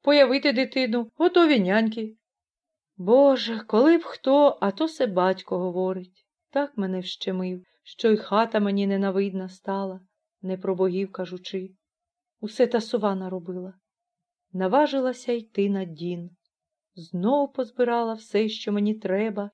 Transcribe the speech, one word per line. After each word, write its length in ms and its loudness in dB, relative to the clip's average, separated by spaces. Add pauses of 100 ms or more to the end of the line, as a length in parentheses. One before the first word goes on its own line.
появити 500 4
дитину, 640 -2
готові 440 4
няньки». 560 -2 (800)
Боже, 680 2
коли 320 6
б 40 -6
хто, 580 2
а 100 0
то 180 -2
се 180 -2
батько 520 0
говорить. 680 -6 (240)
Так 260 -4
мене 240 -4
вщемив, 640 -8 (180)
що 280 -2
й 60 4
хата 440 0
мені 260 0
ненавидна 600 -2
стала, 520 -8 (420)
не 140 -6
про 180 -4
богів 380 -2
кажучи. 580 -10 (720)
Усе 260 0
та 140 0
сова 340 -2
наробила. 600 -10 (760)
Наважилася 800 0
йти 380 -2
на 140 -4
дін. 460 -10 (640)
Знов 580 -2
позбирала 640 -2
все, 340 -2
що 240 -6
мені 220 0
треба, 600 -4